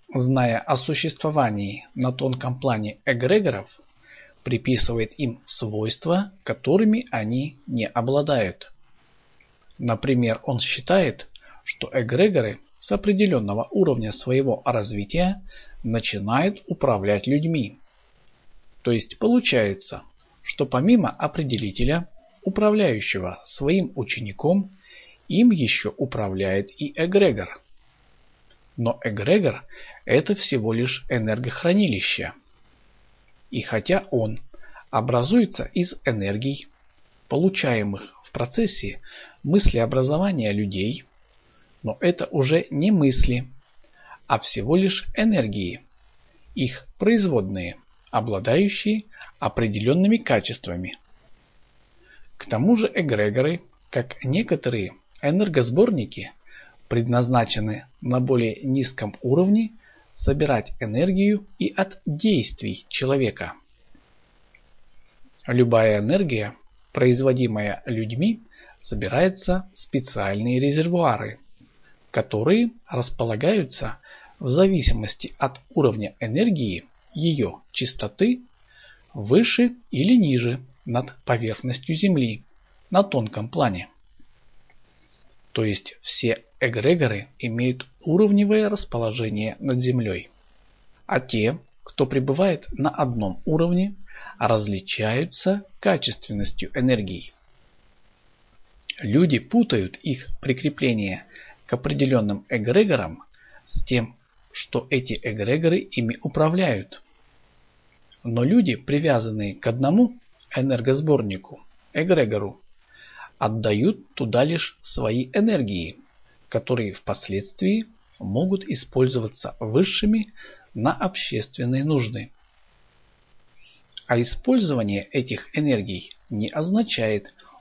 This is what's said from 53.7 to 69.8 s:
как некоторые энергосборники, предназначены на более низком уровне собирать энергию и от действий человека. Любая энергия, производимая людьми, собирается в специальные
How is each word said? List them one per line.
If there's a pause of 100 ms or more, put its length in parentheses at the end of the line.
как
некоторые (280)
энергосборники, (560)
предназначены (160)
на
более
низком
уровне (420)
собирать
энергию (120)
и
от
действий
человека. (1900)
Любая
энергия, (380)
производимая
людьми, (360)
собирается
в
специальные